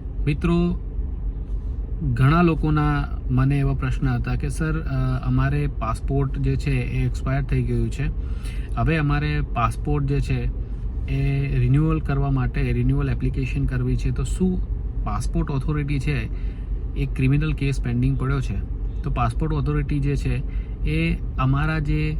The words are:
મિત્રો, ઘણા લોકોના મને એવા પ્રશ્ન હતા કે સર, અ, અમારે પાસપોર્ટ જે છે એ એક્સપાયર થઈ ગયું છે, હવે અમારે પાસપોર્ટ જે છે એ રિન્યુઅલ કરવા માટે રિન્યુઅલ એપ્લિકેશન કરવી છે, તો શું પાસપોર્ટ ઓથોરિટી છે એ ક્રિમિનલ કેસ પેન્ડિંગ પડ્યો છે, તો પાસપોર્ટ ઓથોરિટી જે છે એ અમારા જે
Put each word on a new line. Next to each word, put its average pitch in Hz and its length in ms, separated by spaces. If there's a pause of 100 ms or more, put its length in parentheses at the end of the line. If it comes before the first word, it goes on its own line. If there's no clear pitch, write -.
(260)
મિત્રો, 170 540 (1300)
ઘણા 139 280
લોકોના 151 680 (240)
મને 135 280
એવા 135 140
પ્રશ્ન 135 360
હતા 120 260
કે 147 140
સર, 156 300
અ, 131 460
અમારે 135 420
પાસપોર્ટ 135 680
જે 135 180
છે 139 160
એ 127 340
એક્સપાયર 135 380
થઈ 131 200
ગયું 117 260
છે, - 140 (720)
હવે 160 220
અમારે 147 440
પાસપોર્ટ 131 640
જે 139 140
છે 123 300 (600)
એ 139 480
રિન્યુઅલ 151 400
કરવા 139 320
માટે 123 300
રિન્યુઅલ 127 480
એપ્લિકેશન 131 560
કરવી 127 300
છે, 131 160
તો 123 120
શું 185 380 (420)
પાસપોર્ટ - 480
ઓથોરિટી 143 480
છે 127 300 (680)
એ 139 100
ક્રિમિનલ 143 480
કેસ 139 280
પેન્ડિંગ 127 360
પડ્યો 131 240
છે, 104 400 (220)
તો 147 80
પાસપોર્ટ 127 420
ઓથોરિટી 143 460
જે 139 160
છે 127 280 (420)
એ 160 320 (200)
અમારા 143 420
જે 151 400